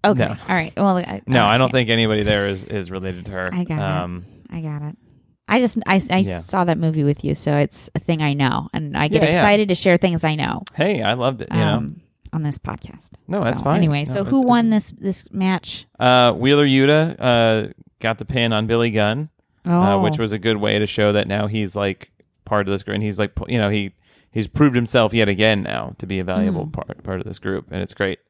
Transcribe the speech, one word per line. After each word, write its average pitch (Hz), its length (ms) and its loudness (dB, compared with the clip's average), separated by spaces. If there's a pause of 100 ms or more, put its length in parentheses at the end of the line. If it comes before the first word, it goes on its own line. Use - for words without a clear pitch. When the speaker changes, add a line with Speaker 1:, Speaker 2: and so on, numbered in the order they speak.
Speaker 1:
Okay. 202 220 4
Speaker 2:
No. - 40 -4
Speaker 1:
All - 240 -4
right. 160 220 -4
Well, 196 200 2
I, 175 280 -6
Speaker 2:
No, 123 180 4
Speaker 1:
uh, 101 40 4
Speaker 2:
I 110 100 4
don't 131 120 4
Speaker 1:
yeah. - 40 -6
Speaker 2:
think 123 160 2
anybody 110 340 2
there 101 240 2
is, 95 180 -4
is 92 260 -8
related 92 340 -8
to 101 60 -12
her. 92 200 -6
Speaker 1:
I 180 120 -4
got 165 160 -6
Speaker 2:
Um, 90 460 -4 (260)
Speaker 1:
it. 170 40 -12
I 165 60 -8
got 151 220 -8
it. 151 140 -12 (500)
I 220 120 2
just, 240 280 0
I, 190 120 4 (120)
I 185 80 2
Speaker 2:
Yeah. 190 200 -2
Speaker 1:
saw 180 260 -4
that 170 120 0
movie 156 260 0
with 147 220 0
you, 147 80 0
so 147 240 -2
it's - 380 -2
a 165 40 -2
thing 160 220 -2
I 147 140 0
know, 139 360 0
and 147 240 -6
I 151 120 0
get - 160 2
Speaker 2:
Yeah, 151 60 4
yeah. 165 80 2
Speaker 1:
excited 208 320 4
to 175 60 2
share 175 220 4
things 175 260 0
I 156 120 0
know. - 260 -4 (140)
Speaker 2:
Hey, 175 260 0
I 104 140 0
loved 123 260 -2
it, - 100 -10
you 113 60 0
know? 104 200 2
Speaker 1:
Um, 73 240 -6 (300)
on 156 120 -4
this 147 160 -4
podcast. - 500 -14 (180)
Speaker 2:
No, 185 140 -2
that's 117 160 0
Speaker 1:
So, - 60 -8
Speaker 2:
fine. 151 140 2
Speaker 1:
anyway, 147 280 2
Speaker 2:
No, 131 80 -6
Speaker 1:
so 196 80 -2
Speaker 2:
it's, 196 80 -4
Speaker 1:
who 269 120 4
Speaker 2:
it's 247 60 2
Speaker 1:
won 240 220 4
this, 214 220 0
this - 400 -8
match? 190 560 -4 (120)
Speaker 2:
Uh, 123 340 6
Wheeler 143 340 4
Yuta, 143 500 4
uh, 113 560 2 (260)
got 113 200 -4
the 110 60 -10
pin 117 280 0
on 107 140 -2
Billy 117 240 2
Gunn, 110 380 0 (360)
uh, 180 300 2
Speaker 1:
Oh. 196 60 2
Speaker 2:
which 165 180 0
was 113 140 -2
a 107 40 -4
good 107 200 0
way 104 200 0
to 107 80 2
show 104 280 2
that 104 140 0
now 104 200 -2
he's, 101 280 -4
like, 101 360 -4 (340)
part 104 220 -2
of 98 40 -2
this 98 120 -4
group, 101 100 -8
and 101 100 -4
he's, 104 140 -4
like, 104 160 -2
pu-, - 180 -6
you 120 60 0
know, 104 140 2
he, 101 220 -2 (380)
he's 110 160 -4
proved 143 280 4
himself 117 400 2
yet 113 140 4
again 104 340 2
now 57 340 -8
to - 80 -12
be 95 140 -4
a 92 40 -4
valuable 92 440 -2
Speaker 1:
Mm. - 60 -12
Speaker 2:
part, - 300 -10
part 92 180 -6
of - 40 -8
this 101 140 -12
group, 95 320 -6
and 92 100 -6
it's 92 140 -8
great. 95 240 -2 (100)